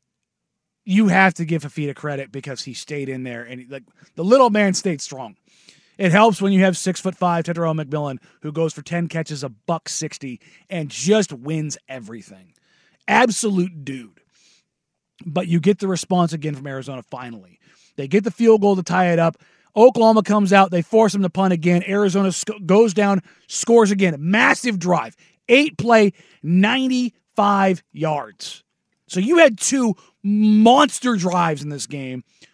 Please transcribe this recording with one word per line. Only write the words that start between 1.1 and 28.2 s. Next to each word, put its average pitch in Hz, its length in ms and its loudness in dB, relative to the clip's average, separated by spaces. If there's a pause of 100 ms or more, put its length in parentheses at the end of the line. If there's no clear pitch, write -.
to 170 100 -6
give 160 180 -4
Fafita 147 320 -8
credit 139 340 -10
because 135 340 -12
he 131 100 -14
stayed 143 340 -10
in 131 160 -8
there, 120 200 -12
and 123 180 -18
he, 120 60 -20
like, 135 160 -18 (320)
the 160 100 -8
little 247 240 4
man 208 240 0
stayed 170 260 -6
strong. 127 380 -16 (600)
It 185 140 0
helps 208 300 4
when 196 100 0
you 190 140 4
have 185 100 0
six-foot-five 180 720 -4
Tetairoa 165 400 -4
McMillan, 143 320 -8 (240)
who 151 100 -10
goes 160 220 -4
for 151 80 -16
ten 170 260 -6
catches, 151 380 -10
a 135 40 -8
buck 160 380 -10
sixty, 139 540 -12 (280)
and 160 200 -8
just 190 420 0
wins 151 460 -8 (100)
everything. 110 680 -18 (540)
Absolute 190 800 0
dude. 131 340 -14 (1080)
But 175 220 -6
you 170 140 0
get 196 180 2
the 196 80 -6
response 175 460 -2
again 151 220 -8
from 135 120 -14
Arizona 135 360 -12
finally. 117 560 -16 (360)
They 139 140 -8
get 196 160 2
the 220 60 -6
field 226 300 4
goal 202 140 2
to 185 80 -4
tie 175 300 0
it 165 60 2
up. 165 180 0 (380)
Oklahoma 220 480 6
comes 208 280 0
out. 196 200 6
They 180 100 0
force 220 320 2
them 202 80 -2
to 185 80 0
punt 190 240 0
again. 175 340 2
Arizona 196 440 0
sc-, 208 340 -8
goes 196 280 4
down, 196 280 2 (260)
scores 226 440 4
again. 190 260 0
Massive 220 640 0
drive. 160 360 -2 (320)
Eight 285 300 4
play, 220 340 4 (300)
ninety-five 202 1400 0 (100)
yards. 143 720 -8 (440)